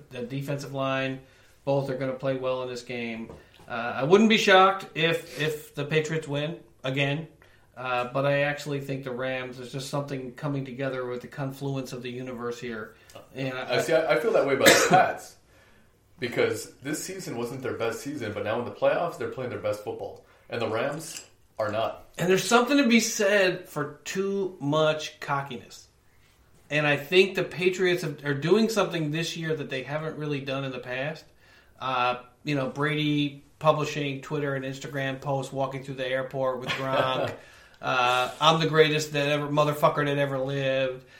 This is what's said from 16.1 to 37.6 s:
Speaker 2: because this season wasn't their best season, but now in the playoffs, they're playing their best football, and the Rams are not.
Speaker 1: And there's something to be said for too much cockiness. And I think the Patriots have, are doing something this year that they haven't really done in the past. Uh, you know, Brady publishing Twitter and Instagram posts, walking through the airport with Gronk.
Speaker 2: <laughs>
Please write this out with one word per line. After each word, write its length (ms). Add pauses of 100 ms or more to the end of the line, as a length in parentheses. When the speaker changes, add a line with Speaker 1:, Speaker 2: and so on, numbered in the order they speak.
Speaker 2:
because 540 (100)
this 220
season 320
wasn't 260
their 120
best 260
season, 320
but 120
now 140
in 60
the 60
playoffs, 480
they're 100
playing 220
their 80
best 260
football, 400 (240)
and 120
the 80
Rams 560 (340)
are 120
not. 340 (140)
Speaker 1:
And 120
there's 140
something 340
to 100
be 120
said 680
for 360
too 560
much 600
cockiness. 680 (800)
And 160
I 100
think 380
the 100
Patriots 580
have, 220
are 100
doing 340
something 420
this 260
year 180
that 160
they 120
haven't 340
really 240
done 240
in 80
the 80
past. 440 (560)
Uh, 360 (280)
you 100
know, 140
Brady 760 (140)
publishing 600
Twitter 340
and 100
Instagram 560
posts, 320
walking 320
through 100
the 120
airport 540
with 100
Gronk. 680
Speaker 2:
<laughs> 60 (380)